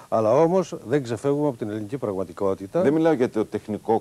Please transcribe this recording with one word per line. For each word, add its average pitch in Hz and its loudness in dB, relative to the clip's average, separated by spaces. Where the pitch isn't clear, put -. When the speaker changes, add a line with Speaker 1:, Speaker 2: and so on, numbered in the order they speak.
Speaker 1:
αλλά 110 2
όμως 170 2
δεν 135 0
ξεφεύγουμε 143 -2
από 127 -2
την 113 -6
ελληνική 107 -6
πραγματικότητα. 98 -4
Speaker 2:
Δεν 139 4
μιλάω 160 2
για 123 0
το 107 -2
τεχνικό 107 -2